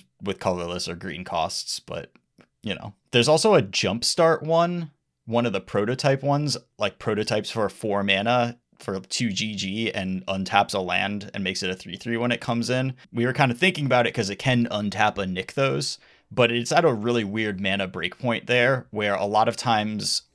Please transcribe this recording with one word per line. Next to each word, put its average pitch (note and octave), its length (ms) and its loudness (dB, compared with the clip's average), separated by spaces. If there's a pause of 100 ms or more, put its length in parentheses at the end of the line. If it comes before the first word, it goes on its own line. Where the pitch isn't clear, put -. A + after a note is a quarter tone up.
(240)
with F#2+ 160 -4
colorless F2+ 500 -4
or F2 60 -8
green F2 280 -10
costs, - 560 -4
but, - 320 -12 (520)
you G#2 100 -6
know. G2+ 220 -12 (160)
There's A#2+ 160 6
also D#3+ 260 6
a D#3 80 8
Jumpstart A2+ 800 0
one, E3+ 480 0 (360)
one A#2 200 0
of A2 80 0
the F#2+ 80 -2
prototype C3 600 0
ones, C#3+ 340 0 (220)
like, G2+ 180 -2
prototypes G#2+ 540 -2
for G#2+ 180 0
four G2+ 340 -2
mana A#2 540 2 (220)
for F#2+ 200 -6
two A2+ 320 -4
G G#2+ 240 -4
G G2 380 -4
and F#2 320 -4
untaps G2 480 0
a G2+ 60 -2
land F#2+ 560 -2
and G2+ 80 -4
makes F#2 180 -4
it F#2 80 -2
a F#2 60 -4
three E2+ 220 -12
three A#2 200 -4
when A#2+ 140 0
it A#2 100 -2
comes A#2 300 -2
in. C3 240 -2 (180)
We A#2+ 140 2
were B2+ 60 0
kinda C3 200 4
thinking E3+ 320 0
about B2 220 4
it - 60 -4
'cause G2+ 180 -2
it F#2+ 80 -6
can A#2+ 320 2
untap G#2 480 0
a G2 80 -2
Nykthos, C3+ 720 -2 (320)
but A#2 200 4
it's A#2 200 -2
at E3 120 6
a D#3 100 6
really A#2 300 0
weird G2+ 380 -2
mana G2 260 0
breakpoint F#2 600 -4
there, B2 420 2
where G#2 260 -2
a G2+ 100 0
lot G#2+ 220 4
of A2+ 80 2
times G#2+ 680 0 (120)